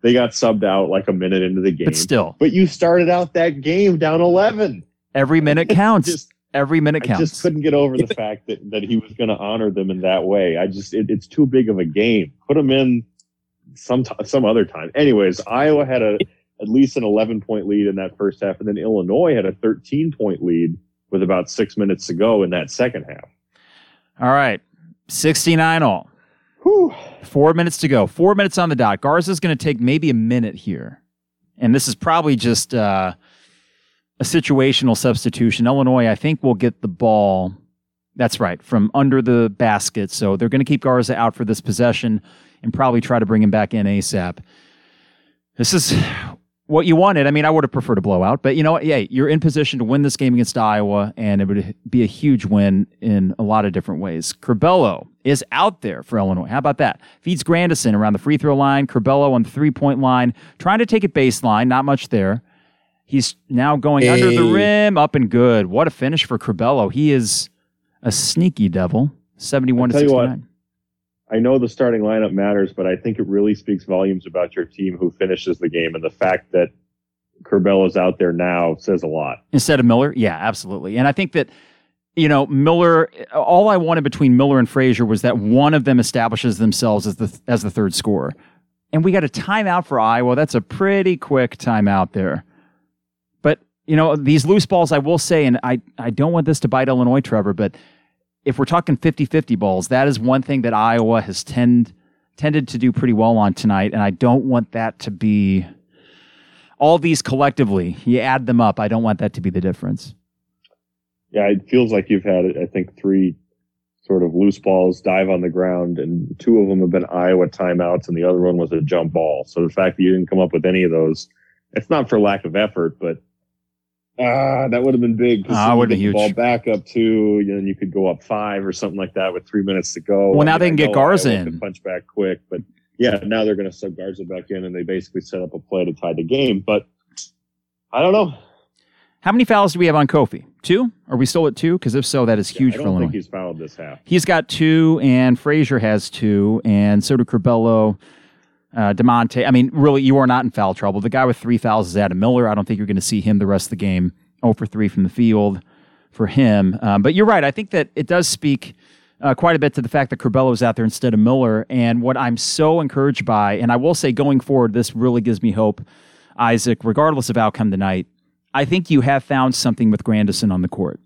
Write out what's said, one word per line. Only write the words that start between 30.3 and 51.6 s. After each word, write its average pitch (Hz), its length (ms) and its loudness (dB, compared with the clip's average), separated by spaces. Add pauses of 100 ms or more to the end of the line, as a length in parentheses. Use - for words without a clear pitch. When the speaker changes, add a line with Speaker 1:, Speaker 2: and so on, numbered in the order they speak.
Speaker 2:
here. 69 480 -10 (560)
And 117 160 2
this 135 120 0
is 123 80 -6
probably 160 420 0
just, 117 360 -2
uh, 98 420 -2 (1040)
a - 60 -2
situational 135 720 2
substitution. 117 680 0
Illinois, 127 420 2
I 110 60 2
think, - 280 -4
will 127 120 2
get 113 260 -2
the 107 80 -6
ball. 95 640 0 (640)
That's - 260 -2
right, 87 220 -4
from 107 320 0
under 135 260 2
the 117 300 2
basket. 104 600 -2
So 98 280 -2
they're 117 100 -2
gonna 135 160 0
keep 147 160 -2
Garza 123 340 0
out 117 200 0
for 127 100 -8
this 104 160 -2
possession 117 640 -2 (400)
and 117 100 -6
probably 123 300 0
try 120 160 0
to 110 80 0
bring 107 160 2
him 107 80 4
back 107 240 -2
in 104 120 0
asap. 95 520 -4 (1160)
This - 180 -2
is 165 200 0 (720)
what 156 200 2
you 160 100 4
wanted. 175 300 4
I 143 40 2
mean, 151 140 2
I 156 60 4
would 156 140 2
have - 60 -2
preferred 123 280 -2
a - 20 -2
blowout, 95 420 0
but 135 140 0
you 160 60 0
know 156 100 2
what? - 120 -2
Yay, 135 260 0
you're 131 180 0
in 156 120 2
position 143 380 0
to 117 60 -2
win 135 180 0
this 139 140 0
game 131 180 0
against 120 240 0
Iowa, 104 580 0
and 104 240 0
it 98 80 0
would 101 260 -4 (140)